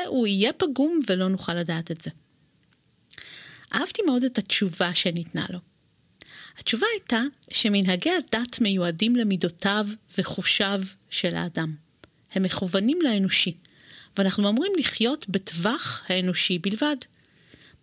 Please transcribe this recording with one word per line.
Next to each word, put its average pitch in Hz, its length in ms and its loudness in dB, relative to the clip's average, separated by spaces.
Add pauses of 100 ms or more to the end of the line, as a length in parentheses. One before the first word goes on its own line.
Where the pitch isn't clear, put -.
הוא 247 200 2
יהיה 202 260 2
פגום 311 560 0
ולא 185 200 2
נוכל 185 260 -2
לדעת 165 360 -4
את 160 100 -8
זה. 156 100 -10 (1600)
אהבתי 381 320 -2
מאוד 254 180 4
את 254 140 -2
התשובה 180 560 0
שניתנה 165 560 -2
לו. 180 80 -8 (1000)
התשובה 240 340 0
הייתה 247 300 -2 (280)
שמנהגי 196 600 2
הדת 247 500 0
מיועדים 196 560 2
למידותיו 202 720 2 (320)
וחושיו 196 600 0 (300)
של 170 240 -2
האדם. 165 400 -4 (580)
הם 196 100 0
מכוונים 196 600 0
לאנושי, 196 520 2 (600)
ואנחנו 196 320 2
אמורים 285 300 2
לחיות 247 500 0
בטווח 190 800 -2
האנושי 180 500 0
בלבד. 220 380 0 (880)